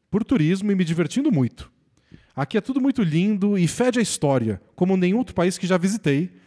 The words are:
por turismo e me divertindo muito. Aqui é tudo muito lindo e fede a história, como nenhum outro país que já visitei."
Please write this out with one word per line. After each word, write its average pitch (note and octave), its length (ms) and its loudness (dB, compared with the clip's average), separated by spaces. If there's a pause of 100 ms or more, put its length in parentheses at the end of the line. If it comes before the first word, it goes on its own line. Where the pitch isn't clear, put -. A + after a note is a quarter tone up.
(100)
por G#3+ 140 0
turismo G3 460 2
e G3+ 40 2
me F#3 100 2
divertindo E3+ 460 0
muito. C3 400 0 (640)
Aqui C#3 240 -4
é - 20 0
tudo C4 200 -4
muito B3+ 220 0
lindo G3 540 0
e E3+ 120 2
fede B3 320 0
a - 20 2
história, B2+ 580 -2 (140)
como F#3 220 0
nenhum F#3 220 2
outro - 160 -6
país F3+ 220 0
que F#3 100 -6
já F3+ 120 2
visitei." F3+ 520 -2 (160)